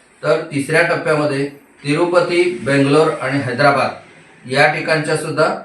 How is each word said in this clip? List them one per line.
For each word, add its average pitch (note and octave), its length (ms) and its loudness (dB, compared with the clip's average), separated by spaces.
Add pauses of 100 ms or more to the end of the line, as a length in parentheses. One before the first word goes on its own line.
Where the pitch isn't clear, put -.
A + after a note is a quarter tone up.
(240)
तर - 180 2
तिसऱ्या D3 400 0
टप्प्यामध्ये D3 640 0 (380)
तिरुपती, F3 840 0
बेंगलोर C#3 420 4 (140)
आणि C3+ 180 -2
हैदराबाद C3 500 0 (640)
या D3 220 2
ठिकाणच्या D#3 440 -2
सुद्धा C3+ 480 0